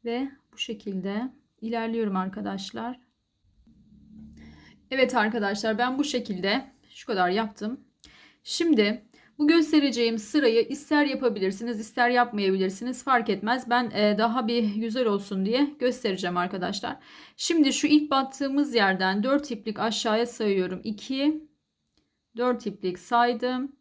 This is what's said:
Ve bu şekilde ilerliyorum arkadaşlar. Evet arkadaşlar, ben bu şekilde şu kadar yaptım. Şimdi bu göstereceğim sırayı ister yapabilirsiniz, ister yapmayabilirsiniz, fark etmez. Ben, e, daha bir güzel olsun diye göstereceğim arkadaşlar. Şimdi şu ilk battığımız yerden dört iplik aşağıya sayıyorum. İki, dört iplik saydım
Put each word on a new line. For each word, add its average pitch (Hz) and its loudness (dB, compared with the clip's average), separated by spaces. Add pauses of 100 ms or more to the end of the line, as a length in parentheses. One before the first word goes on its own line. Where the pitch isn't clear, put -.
Ve 247 -4 (220)
bu - -20
şekilde 208 -6 (280)
ilerliyorum 226 -2
arkadaşlar. 196 -6 (1900)
Evet 262 4
arkadaşlar, 214 0
ben 254 0
bu 285 0
şekilde 240 -4 (160)
şu - -20
kadar 185 2
yaptım. 214 -4 (640)
Şimdi 233 2 (320)
bu 294 2
göstereceğim 277 4
sırayı 226 2
ister 294 2
yapabilirsiniz, 220 -2
ister 240 0
yapmayabilirsiniz, 214 0
fark 247 2
etmez. 226 -2
Ben, 240 0
e, 208 2
daha 226 0
bir 226 0
güzel 226 -2
olsun 202 -2
diye 269 0
göstereceğim 190 -2
arkadaşlar. 180 -4 (400)
Şimdi 302 4
şu - -2
ilk 294 4
battığımız 269 -2
yerden 190 2
dört 277 0
iplik 214 -8
aşağıya 220 0
sayıyorum. 196 -2
İki, 269 -2 (880)
dört 240 -2
iplik 185 -6
saydım 247 0